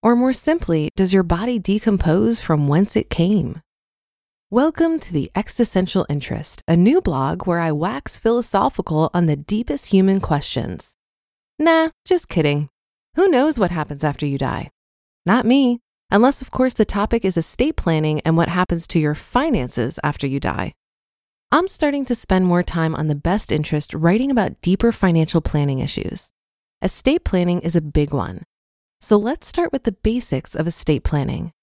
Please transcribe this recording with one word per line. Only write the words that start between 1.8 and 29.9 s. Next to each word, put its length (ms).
from 280
whence 280
it 160
came? 500
Welcome 500
to 140
The 220
Existential 760
Interest, 580
a 80
new 260
blog 440
where 140
I 120
wax 460
philosophical 960
on 140
the 80
deepest 560
human 280
questions. 760
Nah, 300
just 260
kidding. 400
Who 140
knows 320
what 100
happens 340
after 220
you 140
die? 320
Not 220
me, 360
unless, 320
of 80
course, 240
the 100
topic 400
is 140
estate 380
planning 460
and 140
what 140
happens 380
to 120
your 140
finances 880
after 220
you 140
die. 340
I'm 160
starting 380
to 100
spend 320
more 160
time 320
on 100
The 80
Best 380
Interest 420
writing 380
about 320
deeper 280
financial 500
planning 360
issues. 540
Estate 420
planning 380
is 140
a 60
big 300
one. 340
So 140
let's 300
start 240
with 120
the 100